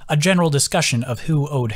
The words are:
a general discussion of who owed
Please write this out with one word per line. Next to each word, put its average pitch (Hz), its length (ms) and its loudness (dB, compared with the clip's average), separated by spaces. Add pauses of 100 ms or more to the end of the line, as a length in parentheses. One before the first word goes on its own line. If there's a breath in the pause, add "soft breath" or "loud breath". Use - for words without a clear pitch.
a 151 80 2
general 175 320 2
discussion 143 540 0
of 123 180 -6
who 147 260 0
owed 127 280 -2